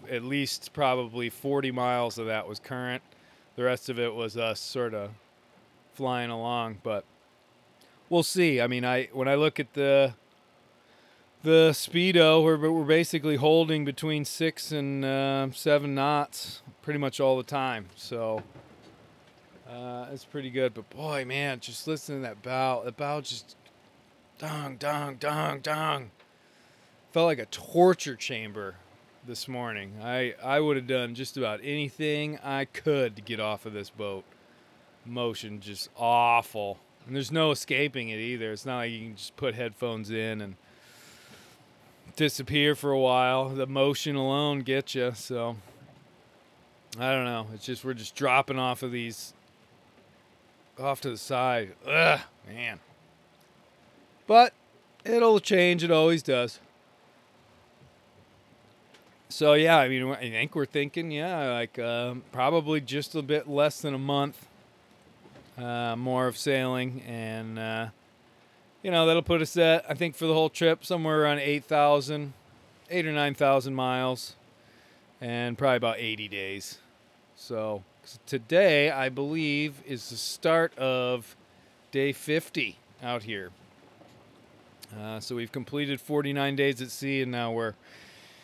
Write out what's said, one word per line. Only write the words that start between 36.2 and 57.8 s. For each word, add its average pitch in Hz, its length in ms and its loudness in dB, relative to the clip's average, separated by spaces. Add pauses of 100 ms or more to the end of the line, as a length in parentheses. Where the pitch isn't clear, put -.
And 127 100 -10
there's 135 160 -6
no 160 200 2
escaping 135 580 -2
it 110 100 -8
either. 113 320 -6
It's 107 140 -10
not 127 120 -6
like 117 140 -4
you 113 80 -10
can 110 160 -14
just - 200 -16
put 127 200 -4
headphones 113 560 -6
in 110 280 -4
and 98 160 -12 (1600)
disappear 147 600 0
for 143 160 -2
a 135 80 2
while. 127 500 4
The 135 160 -4
motion 139 500 0
alone 139 440 0
gets 135 340 -4
you, 123 220 -2
so 117 400 -6 (1400)
I 131 120 -2
don't 131 140 0
know. 117 280 -4
It's 104 120 -16
just, 123 180 -8
we're 131 100 -6
just 110 220 -12
dropping 135 440 2
off 127 240 -2
of 123 80 -6
these, 117 420 -8 (1500)
off 135 220 -4
to 135 80 -6
the 113 80 -6
side. 123 560 -2 (120)
Ugh, 160 340 4 (280)
man. 113 320 -10 (1500)
But 233 280 8 (500)
it'll 226 360 6
change. 175 440 4
It 170 80 2
always 160 320 6
does. 123 360 0 (2750)